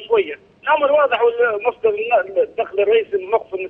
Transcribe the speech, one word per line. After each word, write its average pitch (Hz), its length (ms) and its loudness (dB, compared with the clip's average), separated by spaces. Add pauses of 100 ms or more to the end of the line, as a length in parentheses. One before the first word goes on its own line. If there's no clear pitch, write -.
شوية. 175 300 0 (240)
الأمر 285 300 2
واضح، 254 300 2
والمصدر 233 680 0
الن-، 202 480 0
الدخل 190 420 -2
الرئيسي 202 460 0
مقفل 190 360 -4
من 185 80 -10